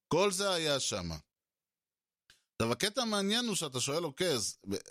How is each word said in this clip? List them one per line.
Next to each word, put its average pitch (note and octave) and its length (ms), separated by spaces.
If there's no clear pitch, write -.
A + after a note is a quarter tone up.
כל F#3+ 240
זה G3 180
היה D#3 300
שם. F#2 300
עכשיו, A2+ 200
הקטע G3+ 300
המעניין G#3+ 440
הוא G#3+ 80
שאתה C3 260
שואל, D3+ 240
"אוקיי, E3 280
אז A2+ 260